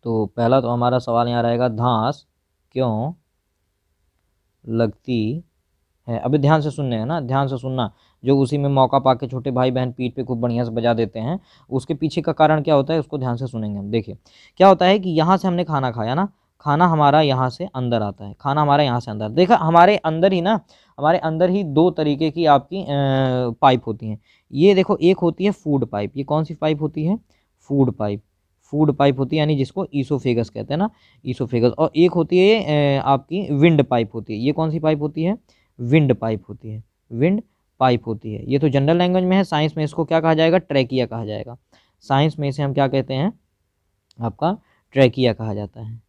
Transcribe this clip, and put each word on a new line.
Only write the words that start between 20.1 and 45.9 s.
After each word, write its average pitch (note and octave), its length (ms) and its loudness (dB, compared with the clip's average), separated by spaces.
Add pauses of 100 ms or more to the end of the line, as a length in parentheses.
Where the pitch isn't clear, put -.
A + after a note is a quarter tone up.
ही F3+ 80 0
ना, F#3+ 200 0 (380)
हमारे D#3 200 2
अंदर D#3+ 320 0
ही G3+ 140 0
दो D#3 260 2
तरीके D3+ 400 -2
की E3 160 -2
आपकी, D3 360 2
अ, - 40 -10 (760)
पाइप C3 260 4
होती A2 220 -8
हैं। G#2+ 100 -10 (340)
ये F3+ 220 4
देखो, F#3 220 2
एक F3 220 2
होती F3 260 -2
है G#3 60 2
फूड C#3 360 -2
पाइप, G#2 300 -6
ये C#3 80 -6
कौन D3+ 200 -2
सी D#3 100 -12
पाइप D#3 280 -2
होती D3+ 220 -6
है, F#3+ 140 -2 (520)
फूड C3+ 220 2
पाइप, G#2 300 -6 (500)
फूड D3+ 200 2
पाइप C#3+ 260 2
होती C3+ 180 -2
है, D#3 40 0
यानी D3+ 160 0
जिसको C#3 380 -4
ईसोफेगस B2 560 -2
कहते A2 240 -8
हैं D#3 40 -2
ना, G#3 120 0 (340)
ईसोफेगस। B2 480 0
और D#3 240 -2
एक E3+ 160 4
होती F3 260 0
है, D3+ 600 2
अ, - 40 -4
आपकी C#3 520 -2
विंड D3+ 280 4
पाइप A#2 320 -2
होती A2+ 180 -10
है। G#2 60 -6
ये C3 140 -2
कौन D#3+ 180 -2
सी D#3+ 80 -4
पाइप D#3 240 0
होती D3+ 220 -6
है, G3 120 -2 (420)
विंड C3 360 2
पाइप A2+ 340 -6
होती G#2+ 220 -16
है, A2 120 -12 (300)
विंड E3+ 300 -2 (380)
पाइप B2 260 0
होती A2 280 -8
है। G2+ 160 -12
ये C#3 80 0
तो D3+ 100 0
जनरल C#3 280 2
लैंग्वेज F3+ 280 0
में F3+ 120 2
है, G3 80 2
साइंस D3+ 320 -2
में D#3+ 80 -4
इसको D3+ 200 -4
क्या E3 160 0
कहा D#3+ 140 2
जाएगा, D#3+ 240 4
ट्रैकिया C3 480 -2
कहा A2+ 180 -8
जाएगा, G#2+ 320 -10 (480)
साइंस D3+ 340 2
में D3 100 -2
इसे C#3 140 -4
हम C#3 120 -2
क्या C#3 140 2
कहते C3 260 -2
हैं, D#3+ 180 -2 (840)
आपका A#2+ 380 -4 (380)
ट्रैकिया B2+ 380 4
कहा A2 220 -6
जाता G#2 260 -12
है A2+ 280 -14